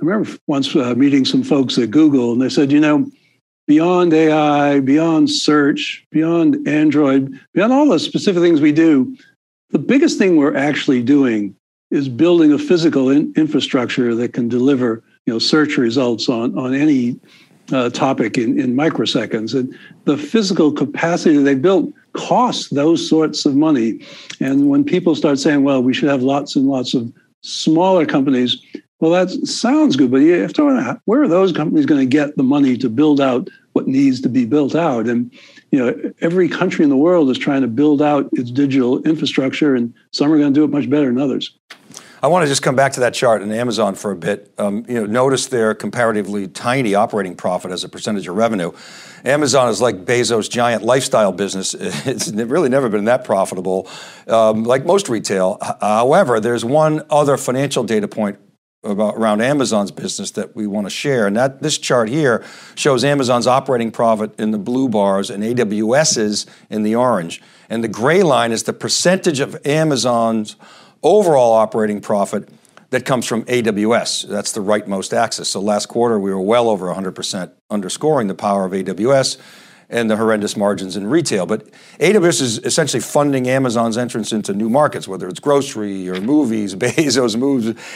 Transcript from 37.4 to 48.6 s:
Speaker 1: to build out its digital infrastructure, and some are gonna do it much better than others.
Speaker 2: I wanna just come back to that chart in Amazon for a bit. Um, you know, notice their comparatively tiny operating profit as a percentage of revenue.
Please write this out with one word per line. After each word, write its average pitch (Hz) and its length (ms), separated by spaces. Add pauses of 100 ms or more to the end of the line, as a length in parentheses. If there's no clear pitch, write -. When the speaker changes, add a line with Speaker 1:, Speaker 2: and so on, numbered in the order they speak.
Speaker 1:
to 123 80
build 143 320
out 147 320
its 120 180
digital 131 520
infrastructure, 147 720
and 120 180 (200)
some 147 200
are 156 60
gonna 147 120
do 147 140
it 139 60
much 139 180
better 143 180
than 123 120
others. 131 400 (640)
Speaker 2:
I 139 60
wanna 170 180
just 139 160
come 139 120
back 135 180
to - 80
that 117 120
chart 110 300
in 104 100
Amazon 110 420
for 104 160
a 95 60
bit. 101 400
Um, 104 320
you 123 60
know, 113 100
notice 127 440
their 113 260
comparatively 104 720
tiny 120 460
operating 98 420
profit 92 360
as 90 120
a 85 60
percentage 95 360
of 87 80
revenue. 104 380 (540)